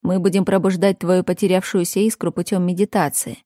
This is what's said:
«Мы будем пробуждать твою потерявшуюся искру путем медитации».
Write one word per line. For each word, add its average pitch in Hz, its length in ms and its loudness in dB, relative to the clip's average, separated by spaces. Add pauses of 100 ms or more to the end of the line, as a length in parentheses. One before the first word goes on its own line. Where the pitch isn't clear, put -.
«Мы 185 180 0
будем 185 260 0
пробуждать 190 540 2
твою 180 240 2
потерявшуюся 185 760 0
искру 208 300 0
путем 180 340 -2
медитации». 180 800 -2